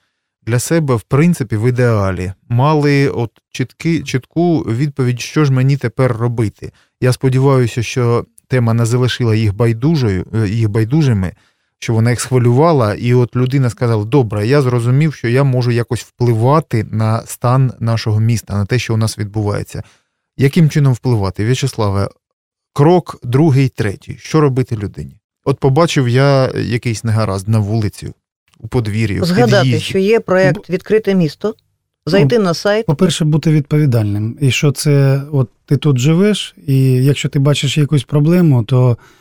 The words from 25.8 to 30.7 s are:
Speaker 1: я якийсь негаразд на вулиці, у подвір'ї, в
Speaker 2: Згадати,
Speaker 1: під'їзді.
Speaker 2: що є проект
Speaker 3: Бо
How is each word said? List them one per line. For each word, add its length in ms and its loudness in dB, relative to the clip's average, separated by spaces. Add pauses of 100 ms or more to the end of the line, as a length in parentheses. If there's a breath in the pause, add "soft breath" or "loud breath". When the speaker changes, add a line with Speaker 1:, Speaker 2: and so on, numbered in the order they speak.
Speaker 1:
я 480 2
якийсь 480 -4
негаразд 440 -2
на 100 2
вулиці, 540 -4 (460)
у 100 -16
подвір'ї, 520 -2
в 40 -2
Speaker 2:
Згадати, 380 2
Speaker 1:
під'їзді. 220 0
Speaker 2:
що 140 -4
є 220 2
проект 360 2
Speaker 3:
Бо 180 -8